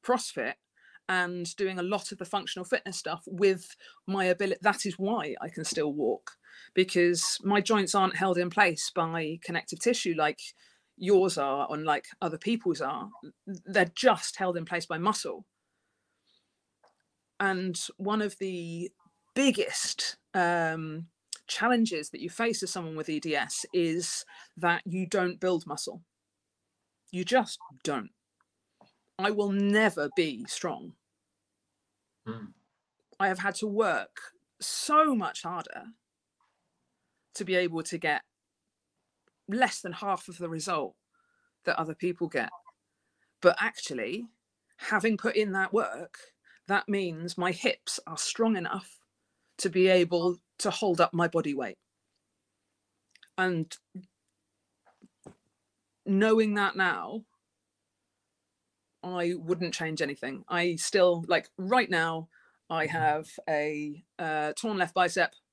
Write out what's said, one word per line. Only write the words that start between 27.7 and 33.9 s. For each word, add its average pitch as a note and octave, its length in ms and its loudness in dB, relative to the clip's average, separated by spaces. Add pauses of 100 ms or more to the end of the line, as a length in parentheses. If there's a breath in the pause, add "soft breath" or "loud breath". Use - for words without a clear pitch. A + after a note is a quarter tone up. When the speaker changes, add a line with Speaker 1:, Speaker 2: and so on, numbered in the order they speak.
Speaker 1:
don't. C3+ 260 -4 (1040)
I G3 140 2
will G3+ 220 2
never G3+ 640 4
be C#3 320 0
strong. - 460 -6 (1300)
Speaker 2:
Mm. A2 220 -10 (720)
Speaker 1:
I G3 80 4
have F#3 100 0
had F#3+ 180 -2
to G#3+ 120 -4
work G3 500 0 (420)